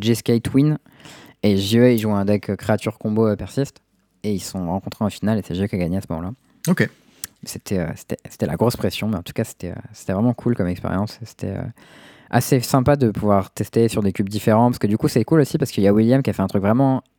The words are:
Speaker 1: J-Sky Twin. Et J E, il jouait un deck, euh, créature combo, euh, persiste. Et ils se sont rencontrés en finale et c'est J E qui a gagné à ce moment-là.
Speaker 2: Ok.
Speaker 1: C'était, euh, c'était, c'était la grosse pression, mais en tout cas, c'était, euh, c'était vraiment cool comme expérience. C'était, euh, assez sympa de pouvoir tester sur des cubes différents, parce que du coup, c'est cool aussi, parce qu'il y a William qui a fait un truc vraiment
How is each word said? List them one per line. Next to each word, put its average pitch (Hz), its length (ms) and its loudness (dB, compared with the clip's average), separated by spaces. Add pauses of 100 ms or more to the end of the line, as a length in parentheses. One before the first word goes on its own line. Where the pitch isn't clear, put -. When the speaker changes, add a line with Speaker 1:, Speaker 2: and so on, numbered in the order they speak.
Speaker 1:
J-Sky 113 400 0
Twin. 151 380 2 (640)
Et 101 120 4
J 101 220 2
E, 123 140 8
il 113 60 2
jouait 107 160 -2
un 98 100 0
deck, 104 260 0
euh, 98 60 -2
créature - 420 -2
combo, 110 300 0
euh, 104 80 0
persiste. - 420 -6 (460)
Et 104 100 -2
ils 92 60 -4
se - 120 -12
sont 92 140 -6
rencontrés 95 380 -4
en 98 60 0
finale 107 280 -2
et 95 80 -4
c'est 82 80 -6
J 92 100 -2
E - 20 -2
qui 107 100 -4
a - 20 -2
gagné 87 180 -2
à 95 40 -2
ce - 100 -12
moment-là. 85 220 -6 (360)
Speaker 2:
Ok. - 200 2 (540)
Speaker 1:
C'était, - 360 -8
euh, 85 80 -2 (100)
c'était, - 220 -10 (100)
c'était - 180 -6
la 78 100 -4
grosse 117 200 2
pression, 104 320 -4
mais 107 80 -2
en 90 60 -6
tout - 100 -14
cas, 117 120 -4
c'était, - 260 -12
euh, - 40 -8 (200)
c'était - 180 -8
vraiment 120 220 2
cool 120 200 -2
comme 95 140 -2
expérience. 90 560 -4
C'était, 98 320 -10
euh, 90 60 -6 (640)
assez 127 320 2
sympa 139 360 2
de 123 140 2
pouvoir 101 400 2
tester 117 380 0
sur - 140 -2
des 95 100 0
cubes 98 160 -4
différents, 110 420 4
parce 117 80 -4
que - 80 -2
du 104 120 2
coup, - 100 0
c'est 113 160 2
cool 160 160 2
aussi, 139 160 0
parce 147 140 -2
qu'il - 120 -2
y 98 60 6
a 101 60 6
William 117 280 4
qui 120 60 -2
a 101 60 0
fait - 80 -2
un 95 60 0
truc 101 140 0
vraiment 127 400 2 (160)